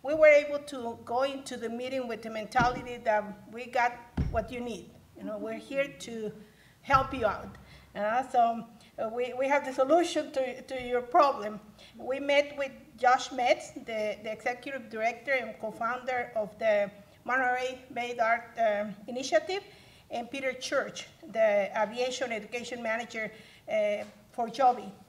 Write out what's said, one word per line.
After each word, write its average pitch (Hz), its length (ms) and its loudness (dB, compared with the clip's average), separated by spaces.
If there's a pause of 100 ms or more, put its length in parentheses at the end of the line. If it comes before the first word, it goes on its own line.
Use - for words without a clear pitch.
we 285 140 0
were 311 120 10
able 294 320 8
to 262 440 -8
go 247 200 0
into 269 340 -4
the 226 100 -6
meeting 254 400 -4
with 226 140 -6
the 226 80 -10
mentality 240 720 0
that 214 180 4 (300)
we 233 140 -10
got 240 260 2 (400)
what - 180 -2
you 247 120 -8
need. 226 280 -8 (280)
You 196 80 -16
know, - 120 -8
we're 220 220 -8
here 277 300 -2 (100)
to 220 320 -8 (520)
help 269 300 4
you 247 120 -2
out. 196 240 0 (440)
Uh, 214 360 0
so, 233 340 4 (340)
uh, 220 120 -4
we, 240 280 -4
we 262 120 0
have 285 160 2
the 262 80 -6
solution 294 580 4
to, 262 300 -2
to 262 200 -8
your 247 200 -2
problem. 240 580 2 (380)
We 240 240 -6
met 285 360 2
with 277 140 -4 (260)
Josh 254 360 4
Metz, 262 380 0
the, 220 520 -4
the 226 80 -8
executive 247 580 -6
director 226 440 -2
and 233 260 -2
co-founder 240 720 -4
of 214 260 -4
the 208 300 2 (360)
Monterey 254 540 0 (140)
Bay 240 220 -6
Dart, 233 280 2 (140)
uh, 214 280 2 (220)
Initiative, 311 560 0 (480)
and 233 200 -6
Peter 262 220 -4
Church, - 540 -4 (260)
the 208 440 4
aviation 240 540 0
education 233 500 -6
manager, 226 480 -4 (400)
uh, 214 360 0 (260)
for 233 160 -2
Joby. 220 460 4 (160)